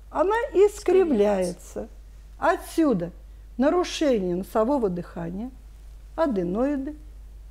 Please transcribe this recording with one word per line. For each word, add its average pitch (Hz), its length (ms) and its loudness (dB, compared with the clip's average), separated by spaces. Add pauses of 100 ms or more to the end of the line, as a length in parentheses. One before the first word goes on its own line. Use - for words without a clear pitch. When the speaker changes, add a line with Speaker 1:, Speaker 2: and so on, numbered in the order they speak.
(100)
Speaker 1:
Она 370 240 2 (200)
искривляется. 254 1040 4
Speaker 2:
Искривляется. - 300 -12 (500)
Speaker 1:
Отсюда 285 720 2 (480)
нарушение 262 800 2
носового 220 520 0
дыхания, 175 640 -8 (640)
аденоиды 269 800 0 (560)